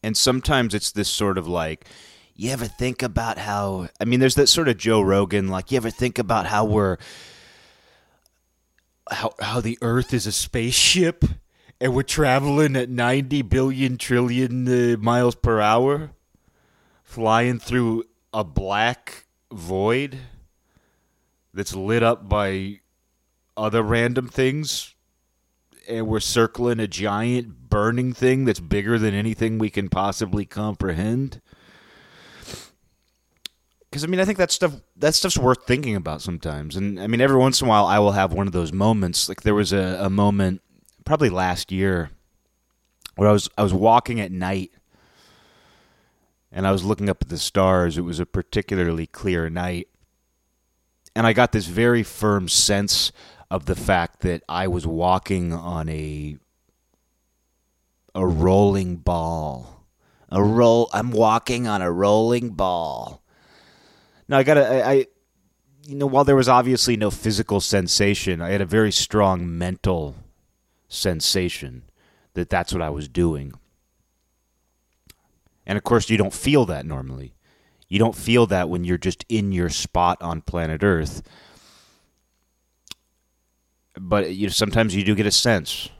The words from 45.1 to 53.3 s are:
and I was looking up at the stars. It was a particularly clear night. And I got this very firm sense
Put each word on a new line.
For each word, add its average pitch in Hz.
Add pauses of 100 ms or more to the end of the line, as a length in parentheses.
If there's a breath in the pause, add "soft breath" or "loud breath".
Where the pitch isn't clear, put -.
and 95
I 98
was 95
looking 101
up -
at -
the 82
stars. 92
It 87
was 85
a 87
particularly 87
clear 85
night. 90 (1300)
And 113
I 113
got 120
this 104
very 113
firm 101
sense - (380 loud breath)